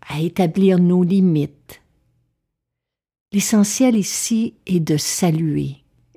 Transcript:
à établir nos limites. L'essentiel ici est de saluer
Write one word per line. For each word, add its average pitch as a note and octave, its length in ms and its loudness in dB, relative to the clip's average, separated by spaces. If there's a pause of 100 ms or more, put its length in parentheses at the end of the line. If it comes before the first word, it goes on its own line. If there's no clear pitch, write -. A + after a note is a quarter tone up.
à C#3+ 180 -10
établir F3+ 600 0
nos F3+ 240 2
limites. F3 760 -2 (1500)
L'essentiel G#3 680 2
ici A3 580 -4 (120)
est F3+ 140 0
de D#3 160 0
saluer D3+ 800 -2 (400)